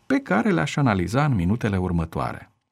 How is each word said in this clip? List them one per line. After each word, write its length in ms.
pe 120
care 320
le-aș 260
analiza 480
în 100
minutele 420
următoare. 720